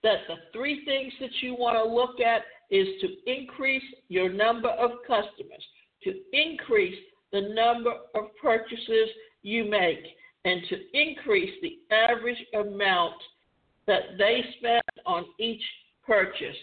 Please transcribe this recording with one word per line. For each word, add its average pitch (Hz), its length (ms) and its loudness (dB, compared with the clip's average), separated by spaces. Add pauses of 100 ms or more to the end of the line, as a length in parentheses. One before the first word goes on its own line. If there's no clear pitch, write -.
that 214 240 4
the 165 80 -8 (180)
three 277 320 -4
things 269 340 -2
that 254 120 -10 (100)
you 254 140 -6
want 233 220 2
to 220 60 4
look 240 360 0
at 233 220 4 (280)
is 196 180 4 (140)
to 190 300 -4
increase 262 520 -4 (240)
your 185 240 0
number 226 380 2
of 233 220 2 (160)
customers, - 560 -2 (400)
to 190 100 -2 (180)
increase 247 640 0 (340)
the 202 100 -2 (120)
number 233 380 2 (240)
of 214 80 -2 (180)
purchases 226 680 2 (320)
you 214 280 -2
make, 180 340 2 (420)
and 180 240 0
to 180 80 -2 (200)
increase 269 540 0 (100)
the - 180 -8 (140)
average 226 440 2 (160)
amount 196 600 0 (720)
that 196 140 4 (160)
they 226 240 4 (160)
spend 233 240 2 (240)
on 175 200 0 (140)
each 220 220 -4 (440)
purchase. 170 580 0